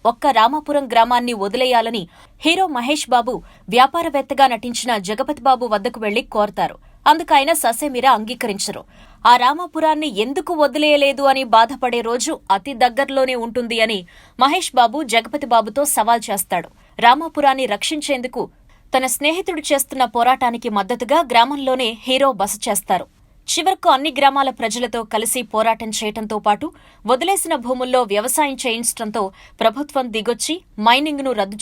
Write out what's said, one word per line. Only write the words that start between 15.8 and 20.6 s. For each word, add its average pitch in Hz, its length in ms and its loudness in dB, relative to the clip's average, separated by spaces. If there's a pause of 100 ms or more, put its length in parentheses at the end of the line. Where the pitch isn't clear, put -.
సవాల్ 233 360 0 (100)
చేస్తాడు. 196 380 -4 (300)
రామాపురాన్ని 269 680 2
రక్షించేందుకు 247 840 -4 (420)
తన 262 140 2
స్నేహితుడు 311 560 -2 (100)
చేస్తున్న 269 320 0
పోరాటానికి 240 640 0